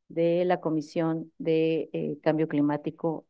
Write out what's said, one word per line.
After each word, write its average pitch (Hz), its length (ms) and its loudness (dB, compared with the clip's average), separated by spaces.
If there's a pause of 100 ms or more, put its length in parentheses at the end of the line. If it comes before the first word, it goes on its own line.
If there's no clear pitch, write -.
de 170 360 2
la 175 160 2
Comisión 160 800 -2
de, 160 540 0
eh, 156 300 -4
Cambio 156 260 2
Climático 147 800 -2